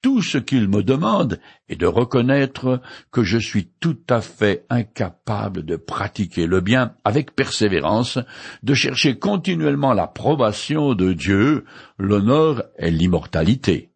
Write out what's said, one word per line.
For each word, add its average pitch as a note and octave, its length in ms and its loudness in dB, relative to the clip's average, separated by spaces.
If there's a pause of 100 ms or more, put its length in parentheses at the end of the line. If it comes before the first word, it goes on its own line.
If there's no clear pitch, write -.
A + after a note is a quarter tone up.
Tout C4 200 2
ce D3+ 160 -2
qu'il A2+ 300 2
me G2 160 2
demande D3+ 560 0 (280)
est - 80 -10
de F2 100 -2
reconnaître B2+ 960 0 (300)
que A#2 120 0
je G2 140 0
suis G#2+ 420 -4
tout E3 180 -2 (120)
à A#2 120 2
fait - 480 -2
incapable G#2 960 -6
de E2 120 -4
pratiquer F2+ 720 -4
le F#2 140 2
bien A#2 420 0
avec C3 320 -2
persévérance, G#2+ 840 0 (440)
de B2 100 2
chercher C3 440 0
continuellement D3+ 760 0
l'approbation C3 1000 0
de F#2 200 2
Dieu, G2+ 520 2 (320)
l'honneur A2 680 2 (120)
et E2+ 140 0
l'immortalité E2+ 1040 0